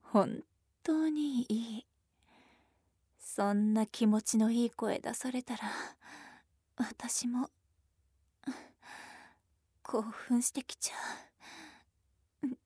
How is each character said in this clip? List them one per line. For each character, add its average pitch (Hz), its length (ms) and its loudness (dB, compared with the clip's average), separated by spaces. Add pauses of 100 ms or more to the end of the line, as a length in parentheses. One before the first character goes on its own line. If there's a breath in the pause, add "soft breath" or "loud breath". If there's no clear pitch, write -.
本 - 420 2 (400)
当 311 240 4
に 294 400 0
い 226 300 -2
い。 - 100 -10 (1300 soft breath)
そ 202 360 0
ん 214 200 4
な 220 120 4
気 - 220 2
持 214 140 6
ち - 160 2
の 220 140 6
い 240 140 4
い 226 60 -2
声 - 280 -2
出 - 140 -4
さ 254 180 -4
れ 254 100 -2
た 247 140 -8
ら、 208 160 -6 (1040 loud breath)
私 - 540 -2
も、 247 200 0 (2250 loud breath)
興 220 200 -2
奮 233 400 0
し - 100 2
て - 120 -6
き - 120 -12
ち - 160 -4
ゃ - 40 -10 (1500 loud breath)
う。 254 220 -2